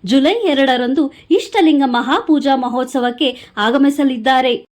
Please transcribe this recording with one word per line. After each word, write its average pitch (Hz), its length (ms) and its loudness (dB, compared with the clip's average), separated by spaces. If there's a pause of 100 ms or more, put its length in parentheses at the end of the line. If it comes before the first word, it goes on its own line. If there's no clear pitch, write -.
ಜುಲೈ 269 400 2
ಎರಡರಂದು 269 600 0 (260)
ಇಷ್ಟಲಿಂಗ 320 500 2 (120)
ಮಹಾಪೂಜಾ 277 640 0
ಮಹೋತ್ಸವಕ್ಕೆ 247 760 -4 (260)
ಆಗಮಿಸಲಿದ್ದಾರೆ. 262 960 0 (240)